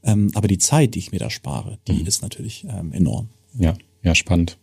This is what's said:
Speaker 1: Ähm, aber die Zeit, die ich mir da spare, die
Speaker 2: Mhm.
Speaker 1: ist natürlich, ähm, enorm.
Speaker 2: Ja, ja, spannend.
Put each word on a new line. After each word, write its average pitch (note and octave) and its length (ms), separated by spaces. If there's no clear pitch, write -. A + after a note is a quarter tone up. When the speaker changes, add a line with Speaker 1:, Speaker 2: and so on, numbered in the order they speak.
Speaker 1:
Ähm, G#2 300
aber G#2 140
die F#2+ 100
Zeit, C#3+ 360
die - 40
ich - 140
mir - 60
da A1+ 120
spare, - 480
die - 60
Speaker 2:
Mhm. E2 120
Speaker 1:
ist - 160
natürlich, - 460
ähm, E2+ 240
enorm. F#2 360
Speaker 2:
Ja, E2+ 160
ja, E2+ 120
spannend. E2+ 480